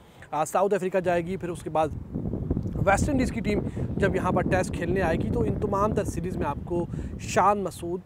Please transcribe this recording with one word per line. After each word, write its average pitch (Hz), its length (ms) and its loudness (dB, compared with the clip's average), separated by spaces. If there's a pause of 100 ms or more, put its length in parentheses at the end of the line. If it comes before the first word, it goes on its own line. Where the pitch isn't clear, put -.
(340)
अ, 151 120 2
साउथ 196 240 2
अफ्रीका 190 300 2
जाएगी, 175 380 0
फिर 175 120 -6
उसके 170 200 -8
बाद 156 220 2 (840)
वेस्ट 196 340 4
इंडीज़ 254 220 2
की 226 100 -4
टीम 208 200 0 (360)
जब 190 180 2
यहाँ 170 160 0
पर 180 120 2
टेस्ट 190 300 0
खेलने 185 280 0
आएगी, 165 300 0
तो 233 140 2
इन 202 140 0
तमाम 208 340 0
तर 214 100 0
सीरीज़ 170 340 -4
में 170 80 -2
आपको 170 420 -4 (320)
शान 202 420 4
मसूद 175 440 -6